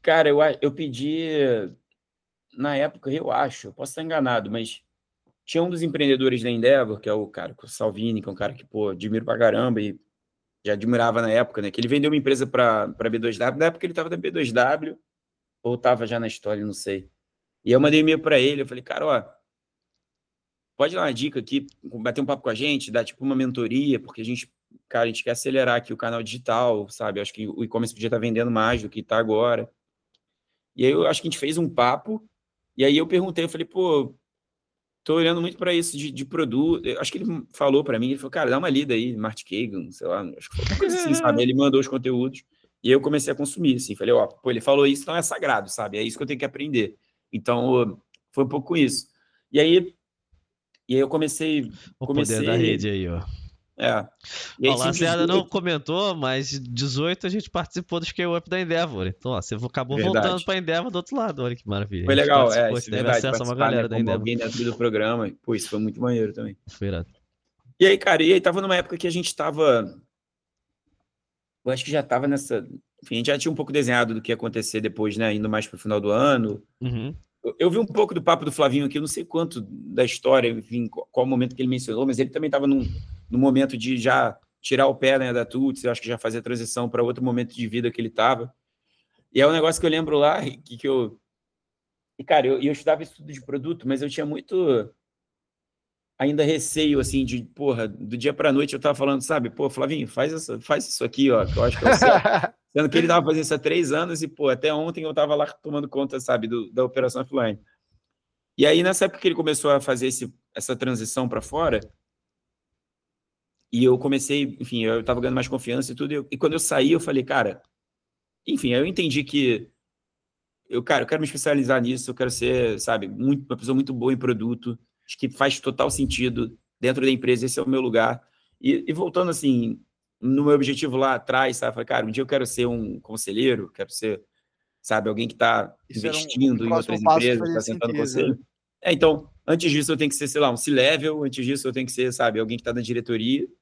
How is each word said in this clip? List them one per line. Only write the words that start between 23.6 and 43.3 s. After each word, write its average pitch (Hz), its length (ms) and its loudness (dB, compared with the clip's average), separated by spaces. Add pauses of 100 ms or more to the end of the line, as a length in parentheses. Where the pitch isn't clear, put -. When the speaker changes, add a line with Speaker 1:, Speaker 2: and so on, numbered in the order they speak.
Speaker 1:
porque - 200 -18
a 110 40 -8
gente, 120 280 -8 (360)
cara, 117 160 0
a - 20 2
gente 113 180 -6
quer 120 80 -2
acelerar 127 440 0
aqui 120 160 -6
o 110 40 -8
canal 117 260 -6
digital, 113 680 -2
sabe? 104 300 -6
Eu 101 40 -4
acho 101 100 -8
que 110 160 -8
o - 160 -8
e-commerce 113 300 -4
podia 110 160 -4
tá 117 80 0
vendendo 117 320 0
mais 113 320 0
do 104 60 -10
que 110 140 -10
tá 113 160 0
agora." 117 520 2 (1040)
E 123 120 2
aí 135 60 6
eu 160 140 4
acho 147 140 2
que 170 80 -6
a - 20 -4
gente - 80 -8
fez 156 200 -2
um 165 100 0
papo, 139 560 0 (520)
e 131 80 2
aí 143 120 6
eu 160 100 2
perguntei, 175 380 0
eu 165 40 -6
falei, 165 180 -8
"Pô, 160 480 0 (880)
tô 156 120 0
olhando 170 240 2
muito 175 180 -6
pra 180 160 0
isso 170 220 0
de, 143 140 -8
de 131 140 -10
produto." 156 600 0
Eu 123 140 -4
acho - 120 -4
que - 60 -10
ele 165 340 -6
falou 143 320 2
pra 123 140 -2
mim, 123 100 0
ele 139 100 -2
falou, 131 120 -12
"Cara, 151 200 -2
dá 135 80 2
uma 165 120 -2
lida 135 240 2
aí, 117 220 -2
Marty 107 280 -8
Kagan", 98 460 -6
sei - 160 -12
lá, 95 160 -4 (140)
acho - 140 -20
que - 60 -8
foi - 80 -4
uma - 140 -2
coisa 359 180 0
assim, 330 180 0
sabe? 120 280 2
Speaker 2:
<laughs> - 0 -
Speaker 1:
Ele 127 120 2
mandou 135 260 4
os 131 80 -4
conteúdos, 127 540 -4 (400)
e 113 80 0
eu 135 100 8
comecei 147 320 0